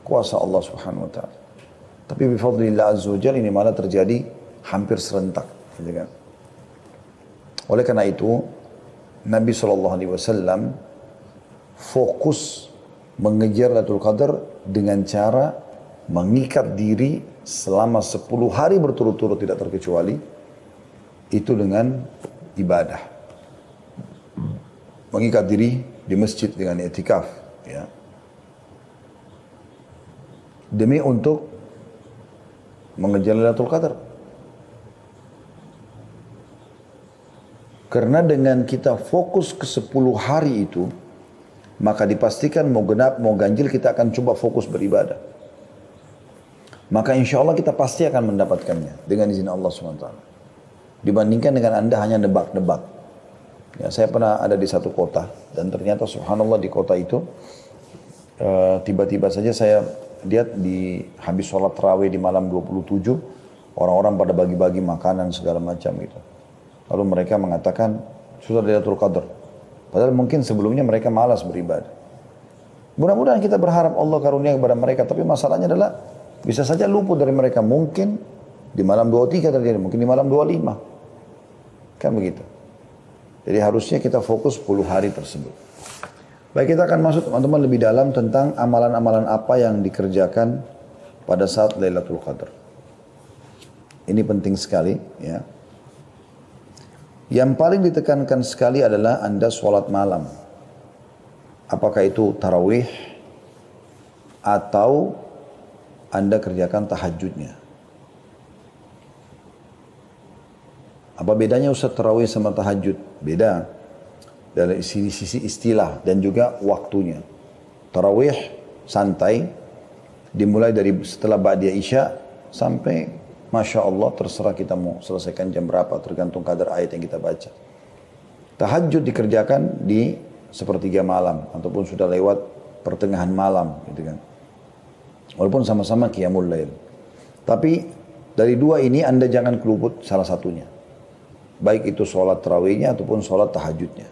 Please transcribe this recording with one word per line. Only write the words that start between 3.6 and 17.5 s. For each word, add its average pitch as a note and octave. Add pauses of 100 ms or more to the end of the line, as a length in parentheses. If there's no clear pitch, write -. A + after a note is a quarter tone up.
terjadi G2 (460)
hampir G2+
serentak, F#2 (320)
gitu E2
kan? E2 (1600)
Oleh A#2
karena A2
itu, G#2+ (880)
Nabi A2+
sallallahu G2
alaihi F#2
wasallam G2 (1040)
fokus - (480)
mengejar G#2+
Lailatul G#2
Qadar G#2+ (320)
dengan G2
cara A2+ (560)
mengikat A2
diri A2 (240)
selama A2